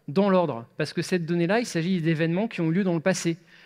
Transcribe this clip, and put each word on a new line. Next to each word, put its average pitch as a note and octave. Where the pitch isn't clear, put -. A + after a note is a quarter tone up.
dans F#3+
l'ordre, D3
parce D3+
que E3+
cette F3
donnée-là, F3
il A#3+
s'agit F3
d'événements E3
qui F#3+
ont D#3+
lieu F#3
dans F3+
le E3
passé. F3